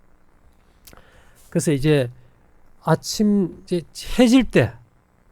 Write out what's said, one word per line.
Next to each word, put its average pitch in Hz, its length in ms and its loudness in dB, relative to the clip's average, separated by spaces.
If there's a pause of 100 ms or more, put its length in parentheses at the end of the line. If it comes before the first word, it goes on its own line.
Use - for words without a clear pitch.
(1500)
그래서 170 220 -2
이제 139 380 0 (760)
아침 202 800 -2
이제 - 180 -6 (360)
해질 247 280 4
때 139 280 0 (580)